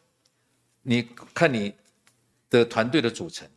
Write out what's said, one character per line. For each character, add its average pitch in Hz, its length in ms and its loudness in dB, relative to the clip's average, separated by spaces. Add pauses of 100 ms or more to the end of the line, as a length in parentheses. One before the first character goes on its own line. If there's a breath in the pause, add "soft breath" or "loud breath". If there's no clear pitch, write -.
(800)
你 120 260 -2 (280)
看 165 180 4
你 104 180 -4 (800)
的 120 160 4
团 117 260 -2
队 147 120 2
的 117 80 0
组 87 180 -8
成 - 180 -16 (100)